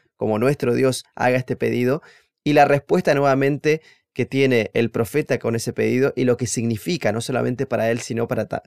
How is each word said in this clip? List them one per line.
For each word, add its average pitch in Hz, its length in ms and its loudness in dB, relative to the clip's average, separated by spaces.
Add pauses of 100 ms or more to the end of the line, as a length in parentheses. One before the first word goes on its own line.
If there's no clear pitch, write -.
(160)
como 107 220 -2
nuestro 123 380 0
Dios 127 280 0 (120)
haga 127 220 2
este 127 180 -4
pedido, 123 480 -2 (400)
y 147 100 2
la 147 120 8
respuesta 151 500 2
nuevamente 139 680 2 (320)
que 123 120 -2
tiene 131 480 2
el 117 180 0
profeta 117 480 -2
con 113 160 -2
ese 113 160 -4
pedido 120 460 0
y 127 80 0
lo 123 100 2
que 123 100 -4
significa, 117 680 -2
no 117 80 -4
solamente 123 440 -4
para 113 260 -2
él, 113 100 -4
sino 113 260 -4
para 110 200 -4
ta-, - 200 -8